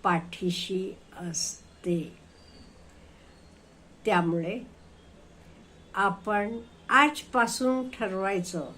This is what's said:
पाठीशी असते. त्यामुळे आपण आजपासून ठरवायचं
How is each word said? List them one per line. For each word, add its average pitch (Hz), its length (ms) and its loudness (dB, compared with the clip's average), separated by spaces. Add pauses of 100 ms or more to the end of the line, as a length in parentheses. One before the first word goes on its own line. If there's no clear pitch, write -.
पाठीशी 185 920 -2 (220)
असते. - 960 -6 (1900)
त्यामुळे 175 540 2 (1400)
आपण 202 640 0 (320)
आजपासून 254 1000 4
ठरवायचं 190 720 -2 (160)